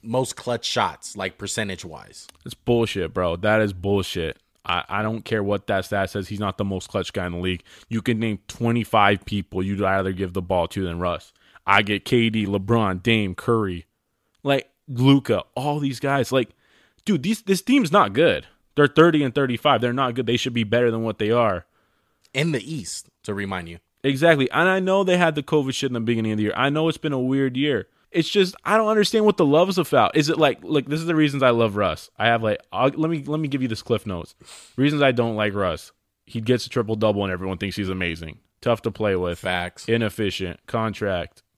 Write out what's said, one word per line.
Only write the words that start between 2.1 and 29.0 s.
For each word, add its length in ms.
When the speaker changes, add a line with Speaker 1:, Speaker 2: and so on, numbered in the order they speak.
Speaker 2:
It's 100
bullshit, 580
bro. 220
That 260
is 120
bullshit. 680
I, 220
I 160
don't 220
care 180
what 240
that 180
stat 240
says. 200
He's 100
not 180
the 80
most 220
clutch 260
guy 140
in 60
the 60
league. 240
You 140
can 180
name 280
twenty-five 800
people 360
you'd 200
rather 300
give 220
the 80
ball 280
to 160
than 140
Russ. 340
I 140
get 240
K 240
D, 180
LeBron, 560
Dame, 320
Curry, 500
like, 280
Luka, 560
all 240
these 200
guys. 320
Like, 180
dude, 160
these, 220
this 180
team's 300
not 220
good. 340
They're 120
thirty 360
and 120
thirty-five. 460
They're 120
not 220
good. 100
They 120
should 160
be 100
better 260
than 140
what 160
they 120
are. 340
Speaker 1:
In 200
the 200
East, 360
to 100
remind 360
you. 100
Speaker 2:
Exactly. 500
And 180
I 100
know 240
they 140
had 180
the 80
covid 300
shit 160
in 40
the 60
beginning 320
of 60
the 60
year. 120
I 140
know 180
it's 100
been 140
a 80
weird 380
year. 300
It's 180
just, 340
I 140
don't 100
understand 380